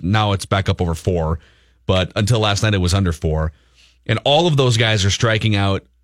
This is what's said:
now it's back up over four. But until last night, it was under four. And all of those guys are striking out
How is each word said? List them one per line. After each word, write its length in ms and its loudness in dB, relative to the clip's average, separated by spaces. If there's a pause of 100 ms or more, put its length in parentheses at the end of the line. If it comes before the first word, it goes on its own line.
now 300 0
it's 120 -4
back 240 -2
up 140 0
over 120 -2
four. 440 -2 (480)
But 280 0
until 260 0
last 220 0
night, 120 2
it 40 0
was 140 0
under 200 0
four. 400 -2 (540)
And 180 0
all 220 2
of 120 2
those 180 2
guys 300 2
are 40 2
striking 460 0
out 280 -2 (200)